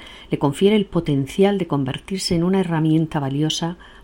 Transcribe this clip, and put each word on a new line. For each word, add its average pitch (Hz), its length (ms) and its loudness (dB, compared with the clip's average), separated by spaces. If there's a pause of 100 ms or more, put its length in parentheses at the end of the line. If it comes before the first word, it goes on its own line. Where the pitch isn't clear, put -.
(300)
le 143 80 -2
confiere 190 380 2
el 208 80 2
potencial 165 720 0
de 185 100 -2
convertirse 143 680 -4
en 170 100 0
una 190 160 2
herramienta 160 600 0
valiosa 156 580 -4 (260)